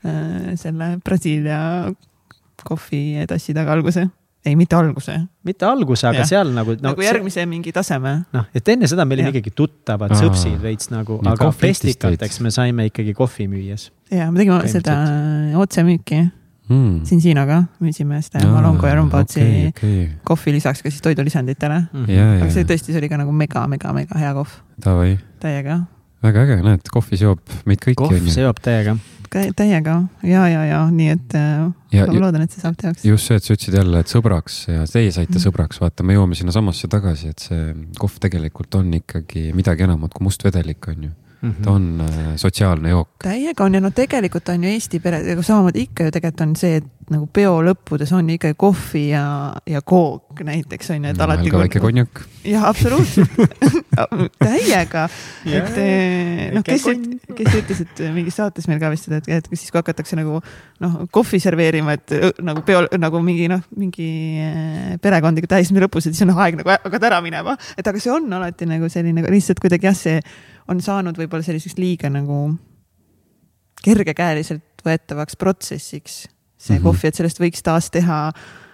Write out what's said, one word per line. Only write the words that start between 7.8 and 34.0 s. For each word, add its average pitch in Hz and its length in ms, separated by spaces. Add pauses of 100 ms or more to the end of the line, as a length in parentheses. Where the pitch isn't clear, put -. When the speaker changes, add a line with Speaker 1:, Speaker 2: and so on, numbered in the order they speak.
Speaker 2:
noh, 120 120 (100)
et 127 140
enne 233 180
seda 170 180
me 135 120
olime 135 160
Speaker 1:
Jah. - 80
Speaker 2:
ikkagi 104 180
tuttavad, 107 540
Speaker 3:
Aa. 104 80
Speaker 2:
sõpsid 90 420
veits 110 280
nagu, 110 280
Speaker 3:
Nii, 113 140
Speaker 2:
aga 113 120
Speaker 3:
kohvitistid. - 540
Speaker 2:
pestikateks 92 420
me 117 100
saime 120 360
ikkagi 107 280
kohvi 120 360
müües. 98 380 (220)
Speaker 1:
Jaa, 170 200
me 175 80
tegime 185 220
Speaker 2:
Põhimõtteliselt. 175 260
Speaker 1:
seda 151 720
otsemüüki. 170 640 (480)
Speaker 3:
Hmm. 110 360
Speaker 1:
Siin 170 160
Siinoga 156 400 (200)
müüsime 151 420
seda - 200
Speaker 3:
Aa, - 100
Speaker 1:
Malongo 156 340
ja 143 80
Rumbotsi 147 460
Speaker 3:
okei, 107 280
okei. 101 380 (180)
Speaker 1:
kohvi 160 280
lisaks 143 300
ka 151 80
siis 143 120
toidulisanditele. 147 760 (120)
Speaker 2:
Mhm. 123 180
Speaker 3:
Jaa, 101 260
Speaker 1:
Aga 87 80
Speaker 3:
jaa, 82 60
Speaker 1:
see 82 120
Speaker 3:
jaa. - 80
Speaker 1:
tõesti, 165 220
see 165 60
oli 151 100
ka 147 80
nagu 143 160
mega, 151 360
mega, 139 240
mega 139 260
hea 143 160
kohv. 143 140 (360)
Speaker 3:
Davai. 92 340 (220)
Speaker 1:
Täiega. 147 400 (420)
Speaker 3:
Väga 110 200
äge, 135 200
näed, 98 280
kohvi - 280
seob 98 200 (280)
meid 98 120
kõiki, 127 160
Speaker 2:
Kohv 131 200
Speaker 3:
on 87 120
ju. 85 60
Speaker 2:
seob 123 280
täiega. 110 360 (340)
Speaker 1:
Ka-, 196 240
täiega, 165 400 (280)
jaa, 180 260
jaa, 160 180
jaa, 156 240
nii 160 200
et, 143 240
äh, 151 360 (220)
Speaker 3:
Ja 196 140
Speaker 1:
ma - 80
Speaker 3:
ju-, 175 60
Speaker 1:
loodan, 170 220
et 165 80
see - 120
saab 170 140
teoks. - 280
Speaker 3:
just 104 220
see, 117 100
et 101 80
sa 110 100
ütlesid 92 200
jälle, 90 260